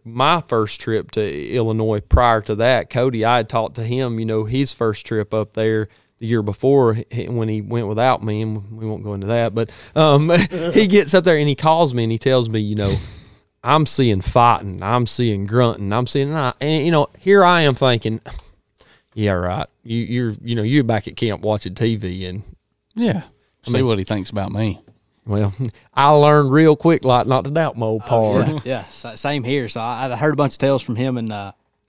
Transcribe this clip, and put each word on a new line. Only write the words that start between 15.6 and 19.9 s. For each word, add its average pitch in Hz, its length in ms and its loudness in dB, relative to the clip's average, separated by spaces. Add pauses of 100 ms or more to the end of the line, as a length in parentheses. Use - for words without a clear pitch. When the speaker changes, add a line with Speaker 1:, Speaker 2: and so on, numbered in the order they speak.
Speaker 1:
I'm 120 140 0
seeing," 139 220 -2
and, 156 80 -4
I, 131 220 -2
and, 151 240 -2
you 170 80 2
know, 151 180 2 (100)
here 196 240 4
I 175 180 6
am 143 140 4
thinking, 117 440 0 (960)
"Yeah, 104 200 0
right. 90 340 -4 (160)
You, 117 140 -6